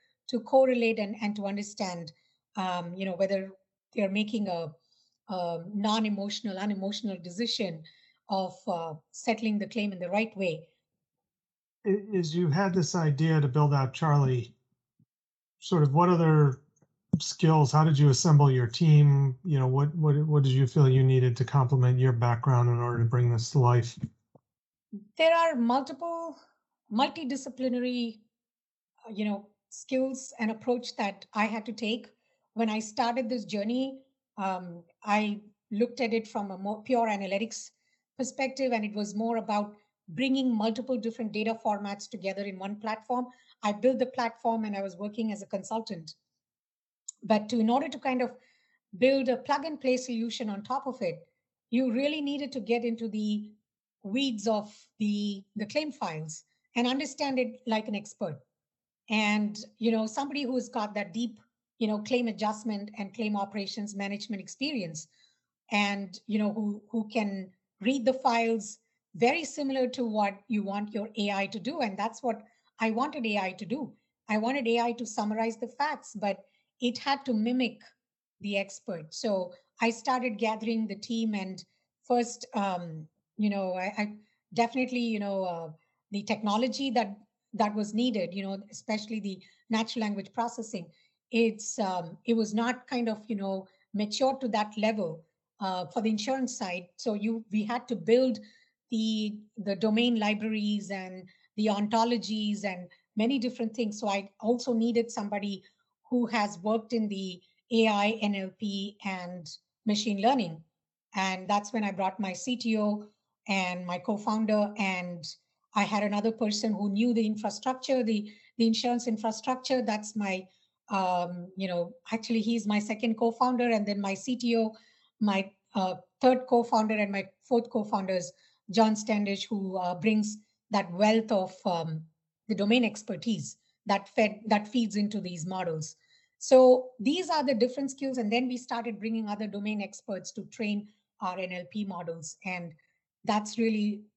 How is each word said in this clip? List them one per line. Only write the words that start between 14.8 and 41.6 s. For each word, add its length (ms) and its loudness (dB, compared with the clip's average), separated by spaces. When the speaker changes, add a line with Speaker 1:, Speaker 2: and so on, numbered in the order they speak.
Speaker 2:
sort 220 2
of 120 6
what 160 6
other 500 6
skills, 520 4
how 120 8
did 140 6
you 120 10
assemble 420 8
your 160 4
team? 760 8
You 160 2
know, 80 4
what, 280 4
what, 200 4
what 160 6
did 80 4
you 160 6
feel 200 6
you 160 8
needed 340 6
to 80 0
complement 520 4
your 140 6
background 580 4
in 80 4
order 220 0
to 60 4
bring 260 4
this 200 0
to 80 4
life? 380 4
Speaker 1:
There 180 6
are 200 4
multiple 840 0
multidisciplinary, 1300 -2
uh, 60 -14
you 140 -4
know, 220 -4
skills 720 -4
and 120 0
approach 440 -4
that 380 -6
I 120 2
had 200 -4
to 80 -8
take. 360 -4
When 160 0
I 100 -2
started 480 -2
this 160 -4
journey, 560 -4
um, 460 -6
I 380 0
looked 280 0
at 140 0
it 140 0
from 240 -6
a 60 -10
more 260 -6
pure 240 2
analytics 640 -4
perspective, 540 -2
and 140 0
it 100 -6
was 200 -4
more 220 0
about 380 -2
bringing 460 2
multiple 420 0
different 360 -6
data 320 -2